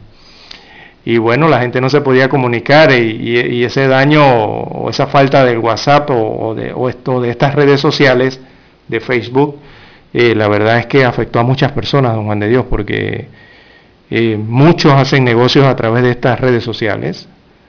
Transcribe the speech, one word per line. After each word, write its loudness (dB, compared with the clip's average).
y 0
bueno, 0
la 2
gente -4
no -2
se 2
podía 2
comunicar, 2
y, 4
y, -2
y -2
ese -2
daño 2
o -2
esa -2
falta 2
del 0
WhatsApp 0
o, -4
o -6
de, -8
o -4
esto, -4
de -2
estas -2
redes 4
sociales, 0
de -4
Facebook, -2
eh, 2
la 0
verdad 2
es -4
que 2
afectó -2
a 2
muchas 0
personas, -2
don -4
Juan -4
de -2
Dios, 2
porque... -6
Eh, 0
muchos 2
hacen 2
negocios 2
a 2
través 0
de 2
estas -2
redes 0
sociales, -6